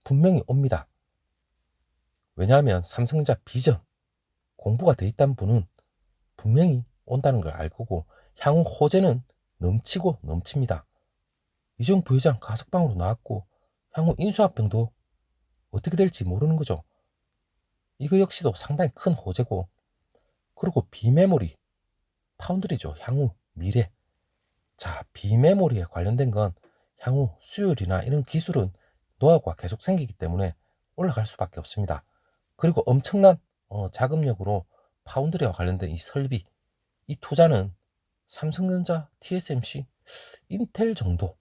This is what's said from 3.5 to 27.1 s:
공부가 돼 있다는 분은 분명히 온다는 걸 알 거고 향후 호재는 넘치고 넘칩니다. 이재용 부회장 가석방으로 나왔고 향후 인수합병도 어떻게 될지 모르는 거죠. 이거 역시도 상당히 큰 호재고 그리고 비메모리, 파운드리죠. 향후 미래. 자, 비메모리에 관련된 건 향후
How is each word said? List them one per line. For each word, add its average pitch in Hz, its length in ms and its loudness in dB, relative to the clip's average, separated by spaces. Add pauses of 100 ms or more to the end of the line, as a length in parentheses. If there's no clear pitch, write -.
공부가 123 380 2
돼 92 120 -4
있다는 135 300 0
분은 104 320 0 (680)
분명히 127 480 2 (200)
온다는 127 360 0
걸 80 140 -6
알 78 140 -6
거고 95 380 -8 (320)
향후 156 240 2
호재는 151 600 2 (360)
넘치고 117 640 -2
넘칩니다. 85 640 -4 (880)
이재용 175 260 2
부회장 131 380 2
가석방으로 131 540 -2
나왔고 98 520 -4 (460)
향후 165 240 0
인수합병도 117 760 0 (840)
어떻게 165 240 -4
될지 180 280 0
모르는 107 320 0
거죠. 92 260 -4 (1160)
이거 147 200 2
역시도 170 360 2
상당히 147 400 -2
큰 - 180 0
호재고 95 560 -4 (840)
그리고 180 360 -2
비메모리, 139 680 2 (800)
파운드리죠. 165 640 -6
향후 131 340 -2 (180)
미래. 98 380 -2 (840)
자, - 360 -12
비메모리에 123 720 2
관련된 113 460 -2
건 101 240 -2 (440)
향후 131 420 -2